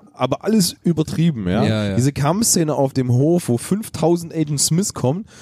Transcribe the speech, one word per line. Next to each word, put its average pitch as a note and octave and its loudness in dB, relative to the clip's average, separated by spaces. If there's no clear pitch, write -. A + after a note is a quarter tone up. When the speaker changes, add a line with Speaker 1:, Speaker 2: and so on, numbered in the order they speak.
Speaker 1:
aber - -4
alles G#3+ 2
übertrieben, D#3 0
ja? G#2 2
Speaker 2:
Ja, G#2+ 0
ja. F#2+ -2
Speaker 1:
Diese C3+ 2
Kampfszene D3+ 0
auf C3+ 0
dem B2+ 0
Hof, D3+ 2
wo A#2+ 2
fünftausend E3+ -2
Agent D3+ -2
Smiths F3+ 0
kommen D#3 -2